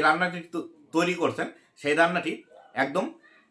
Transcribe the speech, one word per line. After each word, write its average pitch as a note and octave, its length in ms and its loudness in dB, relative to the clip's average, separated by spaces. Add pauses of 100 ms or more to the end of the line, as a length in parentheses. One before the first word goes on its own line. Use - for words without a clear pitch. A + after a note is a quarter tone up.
রান্নাটি F3 340 2 (140)
তো-, E3 140 -6 (280)
তৈরি F3 260 2
করছেন, E3 260 -2 (340)
সেই C#3+ 180 0
রান্নাটি E3+ 320 2 (520)
একদম D3 220 -2 (460)